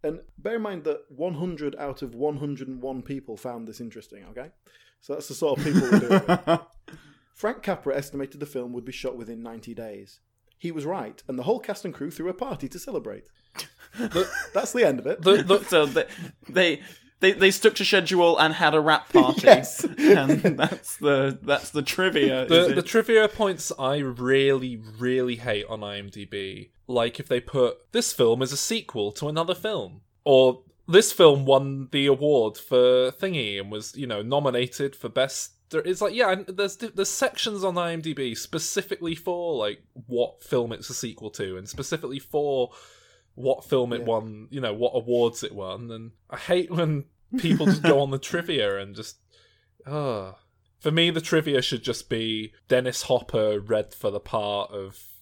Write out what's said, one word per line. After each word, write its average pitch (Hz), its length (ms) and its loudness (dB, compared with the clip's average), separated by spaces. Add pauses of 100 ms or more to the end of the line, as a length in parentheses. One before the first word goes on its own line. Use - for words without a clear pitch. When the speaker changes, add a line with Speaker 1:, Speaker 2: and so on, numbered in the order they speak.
Speaker 1:
and 156 160 -6 (180)
bear 220 200 -6
in 226 40 -4
mind 190 220 -6
that 151 260 -4
one 151 260 -6
hundred 151 420 -6
out 139 240 -8
of 120 120 -10
one 143 240 -4
hundred 135 300 -8
and 131 140 -12
one 131 200 -8
people 131 360 -12
found 117 300 -12
this 110 120 -18
interesting, 107 520 -18
okay? 135 200 -16 (480)
So - 140 -12
that's - 160 -10
the 147 40 -12
sort 147 260 -2
of 143 60 -6
people 147 160 4
we're 135 180 4
dealing 196 280 2
with. 170 320 0 (400)
Speaker 2:
<laughs> - 340 -20
Speaker 1:
Frank 247 300 -6
Capra 151 320 -4
estimated 139 460 -8
the 147 40 -8
film 123 280 -10
would 120 120 -10
be 131 60 -12
shot 127 240 -8
within 117 260 -14
ninety 117 320 -16
days. 104 460 -16 (380)
He 170 140 -8
was 151 140 -8
right, 151 420 -8
and 127 120 -6
the 123 40 -8
whole 214 160 0
cast 202 260 -10
and 170 80 -8
crew 143 180 -10
threw 160 180 -8
a 180 40 -6
party 185 340 -8
to 180 120 -14
celebrate. 110 440 -10 (760)
Speaker 3:
The 202 320 -2 (240)
Speaker 1:
That's - 200 -4
the 240 120 4
end 131 140 2
of - 80 -6
it. 156 140 -4
Speaker 3:
the, 190 220 6
the 202 200 4
Speaker 2:
<laughs> - 40 -12
So 156 180 4
they, 139 200 0 (420)
they, 165 340 2 (380)
they, 190 140 6
they 190 180 6
stuck 208 240 4
to 196 100 -2
schedule 175 520 4
and 156 160 4
had 156 220 4
a 156 40 6
rap 151 320 2
party. 269 320 6
Speaker 1:
Yes. - 400 8
Speaker 2:
And 277 560 4 (180)
that's - 400 -4
the, 139 440 2
that's - 300 -2
the 147 100 -4
trivia, 139 640 0
Speaker 3:
The, 170 200 6
Speaker 2:
is - 40 2
it? 135 60 0
Speaker 3:
the 175 80 0
trivia 220 440 4
points 196 500 -4
I 135 200 -2
really, 131 800 0 (200)
really 123 400 0
hate 110 300 -6
on 107 160 -10
I 101 140 -10
M 101 120 -14
D 101 160 -16
B, 98 460 -12 (140)
like 120 340 0
if - 80 -14
they 123 120 0
put, - 520 -2
"This 233 220 0
film 123 300 4
is 127 80 -4
a 143 60 -6
sequel 113 560 -4
to 147 140 -8
another 165 280 -2
film," 160 460 -8 (220)
or, 131 380 6 (260)
"This 190 240 6
film 143 340 8
won 135 460 2
the 139 140 0
award 135 520 4
for 127 540 4
thingy 123 480 -4
and 98 120 -10
was, 107 260 -12
you 139 100 -8
know, 107 140 -6
nominated 131 760 0
for - 140 -12
best," - 420 -2 (220)
it's 170 280 -2
like, 208 140 -2
yeah, 233 160 2
and 190 160 -4
there's, 196 300 -4
there's 202 320 -6
sections 214 540 -4
on 180 140 -2
I 170 140 -4
M 165 100 -8
D 156 120 -6
B 127 220 -6
specifically 170 800 -6
for, 175 420 -6
like, 104 260 -4 (240)
what 120 360 -4
film 120 280 -2
it's 104 180 -12
a 123 40 -10
sequel 113 380 -10
to, 95 260 -8
and 95 120 -14
specifically 139 500 -8
for 139 520 -2 (640)
what 131 280 -2
film 123 300 0
it 117 80 -4
Speaker 1:
Yeah. 117 60 -8
Speaker 3:
won, 110 440 -4
you 139 80 -10
know, 113 140 -4
what 117 200 0
awards 117 500 0
it - 120 -10
won, 101 360 -10
and 113 200 -16 (180)
I 127 60 -12
hate 180 340 0
when 156 360 -2 (320)
people 160 280 2
just 165 160 4
go 143 200 6
on 135 100 -2
the 139 80 -4
Speaker 2:
<laughs> - 120 -10
Speaker 3:
trivia 120 460 -2
and 98 160 -10
just, - 260 -16 (640)
uh, 123 480 -6 (460)
for 151 120 -2
me, 170 200 2
the 160 100 -4
trivia 156 400 0
should 120 200 -4
just - 280 -6
be 113 420 -4 (160)
Dennis 127 360 0
Hopper 107 580 0
read 107 320 -2
for - 180 -4
the 101 80 -6
part 104 520 -6
of 95 280 -12 (220)